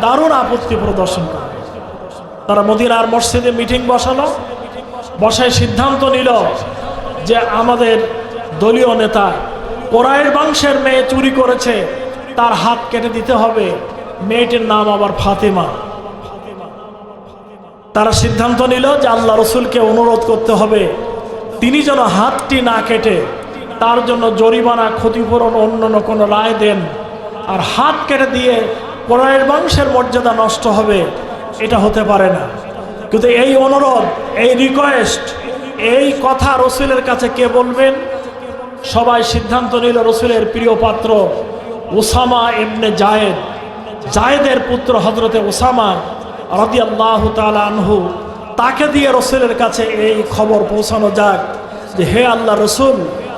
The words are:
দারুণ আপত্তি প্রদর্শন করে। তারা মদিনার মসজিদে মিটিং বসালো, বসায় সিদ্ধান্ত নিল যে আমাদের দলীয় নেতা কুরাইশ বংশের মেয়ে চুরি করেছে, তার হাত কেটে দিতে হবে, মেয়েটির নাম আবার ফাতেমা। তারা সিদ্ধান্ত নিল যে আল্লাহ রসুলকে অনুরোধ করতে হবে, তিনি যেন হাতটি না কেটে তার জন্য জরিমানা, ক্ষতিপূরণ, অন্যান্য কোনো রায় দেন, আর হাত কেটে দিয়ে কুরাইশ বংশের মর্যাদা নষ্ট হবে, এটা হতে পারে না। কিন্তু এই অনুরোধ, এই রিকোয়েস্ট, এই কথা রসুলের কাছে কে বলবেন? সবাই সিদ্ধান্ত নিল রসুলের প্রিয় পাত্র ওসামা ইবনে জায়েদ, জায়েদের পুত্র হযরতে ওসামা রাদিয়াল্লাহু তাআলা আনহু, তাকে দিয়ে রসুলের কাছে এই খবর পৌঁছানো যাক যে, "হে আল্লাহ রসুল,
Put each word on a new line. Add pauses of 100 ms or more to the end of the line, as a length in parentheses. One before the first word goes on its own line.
দারুণ
আপত্তি
প্রদর্শন
করে। (720)
তারা
মদিনার
মসজিদে
মিটিং
বসালো, (880)
বসায়
সিদ্ধান্ত
নিল (960)
যে
আমাদের (600)
দলীয়
নেতা (600)
কুরাইশ (100)
বংশের
মেয়ে
চুরি
করেছে, (480)
তার
হাত (140)
কেটে
দিতে
হবে, (500)
মেয়েটির
নাম
আবার (100)
ফাতেমা। (2250)
তারা
সিদ্ধান্ত
নিল
যে
আল্লাহ
রসুলকে
অনুরোধ
করতে
হবে, (680)
তিনি
যেন
হাতটি
না
কেটে (540)
তার
জন্য
জরিমানা,
ক্ষতিপূরণ,
অন্যান্য
কোনো
রায়
দেন, (680)
আর
হাত (120)
কেটে
দিয়ে (460)
কুরাইশ
বংশের
মর্যাদা
নষ্ট
হবে, (540)
এটা
হতে
পারে
না। (640)
কিন্তু
এই
অনুরোধ,
এই
রিকোয়েস্ট, (580)
এই (100)
কথা
রসুলের
কাছে
কে
বলবেন? (880)
সবাই
সিদ্ধান্ত
নিল
রসুলের
প্রিয়
পাত্র (640)
ওসামা
ইবনে
জায়েদ, (760)
জায়েদের
পুত্র
হযরতে
ওসামা (560)
রাদিয়াল্লাহু
তাআলা
আনহু, (480)
তাকে
দিয়ে
রসুলের
কাছে
এই
খবর
পৌঁছানো
যাক (580)
যে,
"হে
আল্লাহ
রসুল, (420)